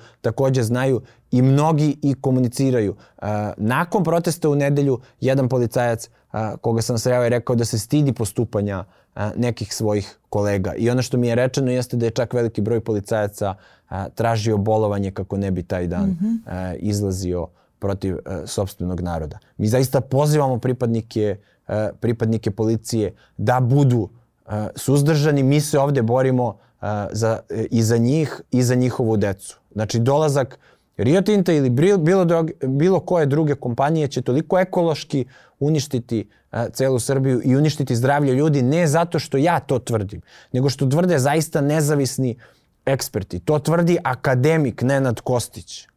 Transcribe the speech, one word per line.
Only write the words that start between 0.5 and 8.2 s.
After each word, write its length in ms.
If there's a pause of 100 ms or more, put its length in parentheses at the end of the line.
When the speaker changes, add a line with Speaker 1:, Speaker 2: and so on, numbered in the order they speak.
Speaker 1:
znaju 380 (300)
i 100
mnogi 600
i 200
komuniciraju. 760 (260)
E, 40 (320)
nakon 460
protesta 460
u 60
nedelju, 440 (220)
jedan 280
policajac, 600 (220)
a, 260
koga 240
sam 180
sreo 240
je 60
rekao 260
da 100
se 140
stidi 340
postupanja, 680 (320)